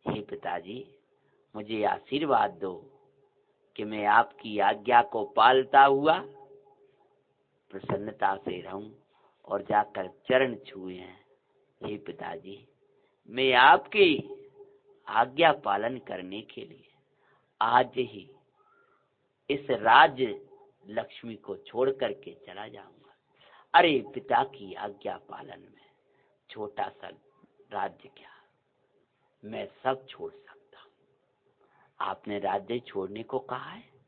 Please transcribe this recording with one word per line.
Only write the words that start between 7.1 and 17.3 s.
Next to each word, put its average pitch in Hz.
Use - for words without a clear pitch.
प्रसन्नता 101
से 92
रहूं 95
और 101
जाकर 101
चरण 127
छुए 92
हैं। 90
हे 104
पिताजी, 98
मैं 127
आपकी 165
आज्ञा 131
पालन 113
करने 92
के -
लिए -